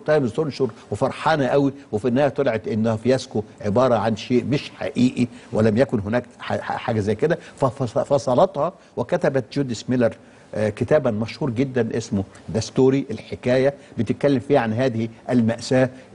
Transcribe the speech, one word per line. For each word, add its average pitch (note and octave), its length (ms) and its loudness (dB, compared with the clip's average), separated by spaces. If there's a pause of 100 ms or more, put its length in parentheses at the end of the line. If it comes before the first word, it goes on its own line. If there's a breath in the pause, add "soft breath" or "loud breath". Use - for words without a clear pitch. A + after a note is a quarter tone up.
تايمز D3 260 2
تنشر C#3 380 -2 (200 loud breath)
وفرحانة C#3 560 0
قوي، C#3 260 2 (200 loud breath)
وفي G#2+ 160 -2
النهاية C3+ 200 2
طلعت B2+ 400 -2
إنها A2 280 0
فياسكو B2 460 0 (180 loud breath)
عبارة A#2+ 340 2
عن G#2+ 220 0
شيء A#2+ 280 0
مش C3 260 -4
حقيقي A#2+ 560 0 (260 loud breath)
ولم G#2+ 260 4
يكن C3 220 2
هناك A2+ 240 -2 (140)
ح-، - 140 -8
ح-، - 240 -4
حاجة A2 240 -2
زي G#2 140 0
كده. D#3 240 0 (220 loud breath)
ففص-، C3 380 -2
فصلتها C#3 760 2 (240 loud breath)
وكتبت C3+ 560 0
جوديث B2 360 -4
ميلر، B2 260 2 (400 loud breath)
آه، G#2+ 140 0
كتاباً B2+ 420 2
مشهور A2+ 400 -4
جدًا B2 460 -2
اسمه G2+ 280 -2 (300 loud breath)
ذا - 60 0
Story، C3+ 500 2
الحكاية، C3 640 -2 (240 loud breath)
بتتكلم B2 420 0
فيها C#3 200 2
عن A2+ 120 -2
هذه A2+ 360 -2 (220 loud breath)
المأساة، B2 580 2 (260 loud breath)